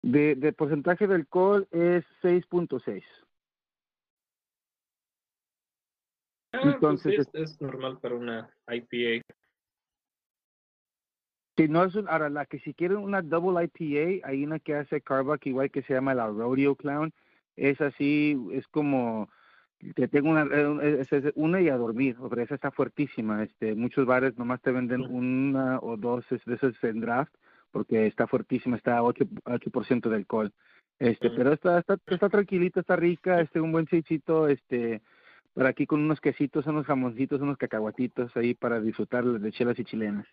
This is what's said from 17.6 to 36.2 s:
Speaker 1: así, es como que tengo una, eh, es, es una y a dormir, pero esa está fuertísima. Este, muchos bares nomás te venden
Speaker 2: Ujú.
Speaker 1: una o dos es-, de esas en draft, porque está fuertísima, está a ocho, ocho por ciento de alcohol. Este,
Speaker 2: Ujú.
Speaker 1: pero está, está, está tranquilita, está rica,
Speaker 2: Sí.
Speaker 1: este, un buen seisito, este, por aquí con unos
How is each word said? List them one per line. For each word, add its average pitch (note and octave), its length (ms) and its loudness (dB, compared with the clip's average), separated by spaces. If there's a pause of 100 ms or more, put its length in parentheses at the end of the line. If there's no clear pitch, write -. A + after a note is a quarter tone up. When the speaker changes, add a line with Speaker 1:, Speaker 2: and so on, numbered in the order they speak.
Speaker 1:
así, D3 580 0 (140)
es B2+ 160 -6
como B2 640 -2 (680)
que B2 120 0
tengo C#3+ 220 2
una, D#3 140 4
eh, D3 580 2
es, C3+ 100 -4
es C#3+ 240 0
una E3+ 260 2
y E3 80 4
a C3 80 2
dormir, A#2+ 400 0 (120)
pero A#2+ 120 -2
esa C#3 140 -4
está C3+ 160 -4
fuertísima. A2+ 720 -2
Este, A2 300 -4
muchos A#2+ 320 0
bares B2+ 320 2
nomás B2 240 -4
te C3 100 0
venden B2+ 300 -2
Speaker 2:
Ujú. B2+ 160 -6
Speaker 1:
una C3 640 0
o A2+ 180 -6
dos A#2+ 340 -2
es-, B2 140 -4
de A#2+ 100 -4
esas B2 180 0 (100)
en A2+ 160 -2
draft, A#2 340 -2 (380)
porque A2 360 0
está A2+ 200 0
fuertísima, B2+ 500 -2
está A#2+ 200 0
a A#2 60 2
ocho, A#2+ 220 2 (200)
ocho B2 260 -4
por A2+ 140 -4
ciento A#2 240 0
de A2 80 0
alcohol. G#2+ 360 -2 (460)
Este, A#2+ 280 2
Speaker 2:
Ujú. - 100 0
Speaker 1:
pero C3 160 4
está, F3 260 2
está, G3 180 0 (100)
está F#3+ 220 0
tranquilita, F#3 520 2
está F#3 160 2
rica, F3 400 2
Speaker 2:
Sí. E3 60 4
Speaker 1:
este, D#3+ 180 -2
un E3 100 0
buen D#3+ 160 0
seisito, D#3+ 600 2
este, A#2+ 540 -2 (520)
por E3+ 120 2
aquí - 200 2
con D3+ 140 2
unos D3+ 220 2